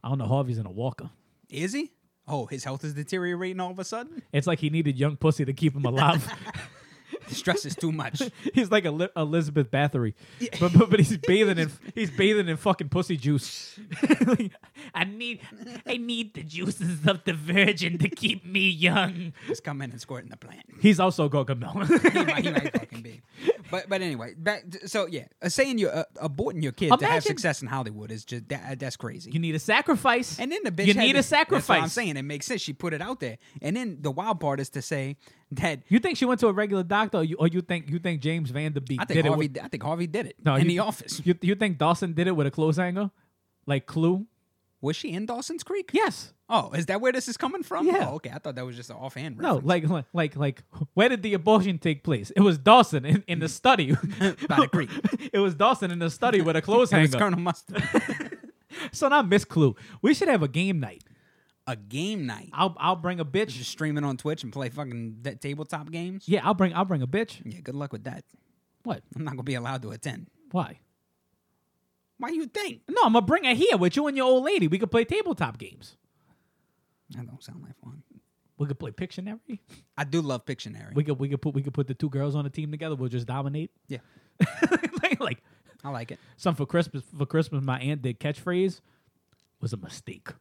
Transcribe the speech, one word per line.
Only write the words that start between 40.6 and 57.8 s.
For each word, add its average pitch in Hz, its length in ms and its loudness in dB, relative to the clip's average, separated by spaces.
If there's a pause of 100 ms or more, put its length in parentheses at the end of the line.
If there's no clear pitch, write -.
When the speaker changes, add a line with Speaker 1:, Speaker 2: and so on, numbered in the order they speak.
Speaker 1:
you, 170 60 6
Speaker 2:
the 175 120 2
office. - 440 -4
Speaker 1:
You, 175 160 4
you 190 140 2
think 190 240 0
Dawson 170 340 2
did 170 160 0
it 190 80 0
with 147 100 2
a 135 40 0
clothes 156 260 2
hanger, 185 340 -2 (560)
like 139 200 -2
Clue? 180 400 0 (560)
Speaker 2:
Was 151 120 -2
she 285 160 -8
in 185 160 -6
Dawson's 262 380 -8
Creek? 381 300 -6
Speaker 1:
Yes. - 400 0 (140)
Speaker 2:
Oh, 220 240 0
is 160 140 -2
that 202 140 -2
where 254 100 4
this 247 180 -4
is 233 80 -8
coming 339 280 -4
from? 311 240 -2
Speaker 1:
Yeah. 359 220 2
Speaker 2:
Oh, 147 60 -8
okay. 123 160 -10
I - 60 -12
thought 135 160 -10
that 127 100 -8
was 123 120 -10
just 120 140 -16
an 113 60 -14
offhand 127 420 -10
Speaker 1:
No, 294 180 2
Speaker 2:
reference. 131 100 -2
Speaker 1:
like, 165 220 2
like, 156 240 0
like, 156 240 -2
like, 139 260 -2 (320)
where 226 140 6
did 233 140 0
the 208 120 0
abortion 190 440 4
take 156 260 0
place? 117 260 -2
It - 120 2
was 185 160 8
Dawson 160 460 8
in, 170 220 4
in 170 140 -2
the 160 80 -2
study. 180 440 4
Speaker 2:
<laughs> 156 280 -2 (280)
By 151 120 2
the 165 100 6
creek. 151 200 0 (200)
Speaker 1:
<laughs> 294 220 -6
It 196 80 2
was 190 140 2
Dawson 202 360 2
in 175 80 -4
the 170 120 0
study 233 320 2
with 160 140 2
a 160 60 2
clothes 233 300 4
Speaker 2:
<laughs> - 0 -
It 180 80 8
was 143 140 6
Speaker 1:
hanger. 123 40 0
Speaker 2:
Colonel 175 220 2
Mustard. 180 420 -4 (560)